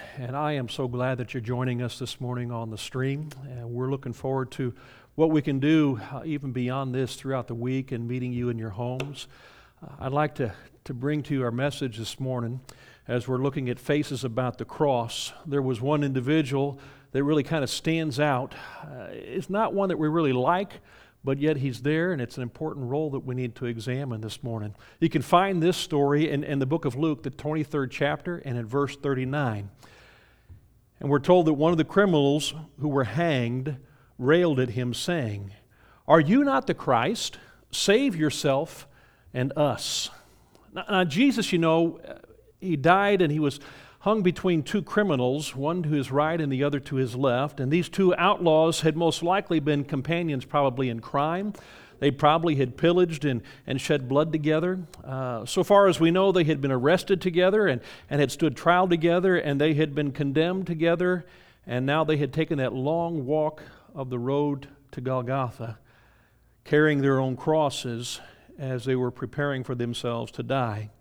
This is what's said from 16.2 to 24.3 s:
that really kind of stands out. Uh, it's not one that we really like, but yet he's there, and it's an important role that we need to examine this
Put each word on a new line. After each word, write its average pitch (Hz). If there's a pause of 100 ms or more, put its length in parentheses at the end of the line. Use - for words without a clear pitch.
that 135
really 147
kind 156
of 123
stands 160
out. 143 (300)
Uh, 131
it's 117
not 196
one 190
that 170
we 151
really 151
like, 170 (500)
but 135
yet 151
he's 127
there, 160
and 147
it's -
an 131
important 131
role 147
that 135
we 131
need 123
to 123
examine 120
this 107